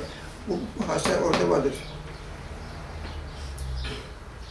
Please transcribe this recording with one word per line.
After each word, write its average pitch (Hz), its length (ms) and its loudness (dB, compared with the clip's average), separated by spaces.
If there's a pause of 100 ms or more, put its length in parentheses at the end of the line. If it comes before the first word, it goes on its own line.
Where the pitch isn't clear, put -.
(480)
Bu, - 60 2
bu - 340 0
hassa 156 220 4 (100)
orada 117 300 6
vardır. 135 240 6 (2750)